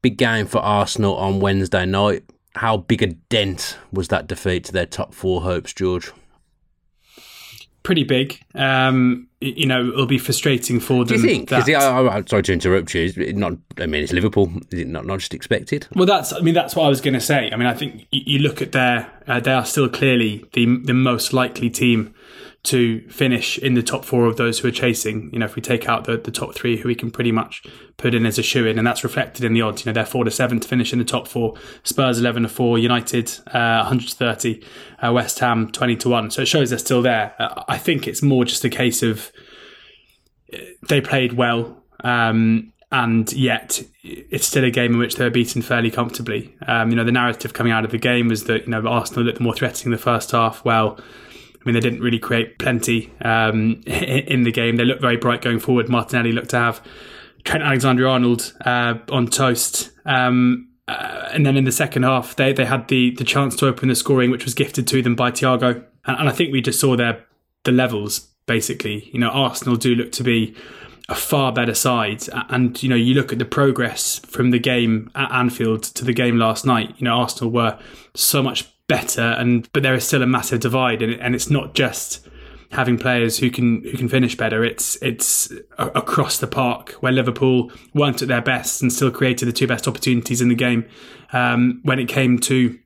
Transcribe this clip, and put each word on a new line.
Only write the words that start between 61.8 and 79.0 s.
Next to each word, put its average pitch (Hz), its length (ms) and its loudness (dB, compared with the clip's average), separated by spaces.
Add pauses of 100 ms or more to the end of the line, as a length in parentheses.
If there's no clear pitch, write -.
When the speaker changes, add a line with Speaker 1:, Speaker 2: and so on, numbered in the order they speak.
Speaker 2:
half, 127 320 0
they, 135 160 2
they 131 120 2
had 131 220 -2
the, 123 300 4
the 127 80 -6
chance 139 320 0
to 143 100 2
open 131 220 0
the 123 80 2
scoring, 127 340 2
which 127 140 -4
was 120 100 -4
gifted 135 320 -2
to 131 160 2
them 120 140 2
by 123 160 0
Thiago. 123 520 0 (200)
And, 127 160 -2
and 151 80 2
I - 40 0
think 156 200 0
we 135 80 2
just 120 180 -2
saw 131 160 4
their, 117 300 0 (400)
the 135 80 4
levels, 113 560 0 (180)
basically. 110 680 -4
You 123 60 -4
know, 117 120 2
Arsenal 127 440 0
do 117 220 2
look - 160 -4
to 131 100 -6
be 117 320 0 (540)
a - 80 -6
far 139 360 0
better 117 220 0
side. 113 540 -2
A-, - 200 -8
and, 123 320 0
you 131 80 -2
know, 131 60 4
you 120 200 4
look 135 180 0
at 120 80 -4
the 123 40 0
progress 127 760 0
from 123 320 0
the 123 80 4
game 117 560 0
at 139 160 -4
Anfield 120 500 0
to - 220 -10
the 127 80 0
game 120 260 2
last 110 260 0
night, 117 340 0
you 127 80 -2
know, 117 80 2
Arsenal 117 360 -2
were 117 260 0 (380)
so - 260 0
much - 320 -4 (160)
better, - 320 -2